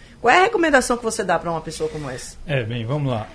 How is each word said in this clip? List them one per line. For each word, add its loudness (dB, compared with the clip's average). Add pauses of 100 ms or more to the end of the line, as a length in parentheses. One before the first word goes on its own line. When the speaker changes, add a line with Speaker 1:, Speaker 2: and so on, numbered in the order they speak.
(200)
Speaker 1:
Qual 6
é 8
a 6
recomendação 2
que -6
você -2
dá 2
pra -8
uma -2
pessoa -6
como -8
essa? -12
Speaker 2:
É, -2
bem, -4
vamos -2
lá. -4